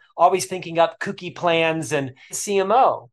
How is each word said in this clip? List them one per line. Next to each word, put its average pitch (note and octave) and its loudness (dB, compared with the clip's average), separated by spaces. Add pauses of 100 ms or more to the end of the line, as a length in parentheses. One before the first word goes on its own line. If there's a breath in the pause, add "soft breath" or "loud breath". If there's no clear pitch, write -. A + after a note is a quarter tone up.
(160 soft breath)
always F3+ 4
thinking E3+ -8
up E3 2
kooky F#3+ -8
plans D#3+ 0
and C3+ -2 (180 loud breath)
C G3+ -4
M F#3+ 0
O. A3 2